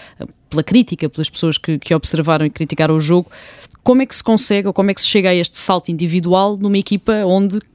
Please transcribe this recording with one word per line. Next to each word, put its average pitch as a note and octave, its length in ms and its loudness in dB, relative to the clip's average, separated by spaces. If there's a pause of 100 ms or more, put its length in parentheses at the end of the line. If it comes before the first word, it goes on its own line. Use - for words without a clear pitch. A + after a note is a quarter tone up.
(200)
eh, - 60 -14 (240)
pela D3+ 140 -2
crítica, F#3 440 2
pelas D#3 220 -6
pessoas D#3+ 260 -2
que, D#3+ 220 -4
que - 160 -4
observaram D#3 540 0
e - 20 -2
criticaram D#3 480 -2
o - 20 0
jogo. E3+ 300 0 (540)
Como B3+ 180 4
é C4+ 60 -2
que - 80 -2
se - 80 0
consegue, G3+ 440 2
ou F#3+ 60 -2
como G3 160 0
é F#3+ 60 0
que - 60 -2
se - 60 2
chega F#3 220 2
a F3+ 60 2
este E3+ 200 -2
salto F3+ 360 0
individual F3 640 0
numa G3+ 220 0
equipa G#3 460 -2
onde, G3 340 2 (160)